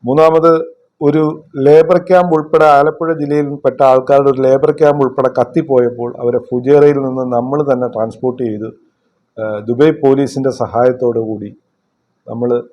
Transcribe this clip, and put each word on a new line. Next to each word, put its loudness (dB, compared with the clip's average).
മൂന്നാമത് 4
ഒരു 2
ലേബർ 6
ക്യാമ്പ് 2
ഉൾപ്പെടെ 2
ആലപ്പുഴ 0
ജില്ലയിൽ -2
പെട്ട -2
ആൾക്കാരുടെ 2
ഒരു -4
ലേബർ 2
ക്യാമ്പ് 2
ഉൾപ്പെടെ -2
കത്തിപ്പോയപ്പോൾ -2
അവരെ -2
ഫുജേറയിൽ 2
നിന്ന് -6
നമ്മൾ -4
തന്നെ -4
ട്രാൻസ്പോർട്ട് -6
ചെയ്ത്, -8
ഏഹ്, -8
ദുബായ് 2
പോലീസിൻ്റെ 0
സഹായത്തോടു -2
കൂടി -12
നമ്മൾ -4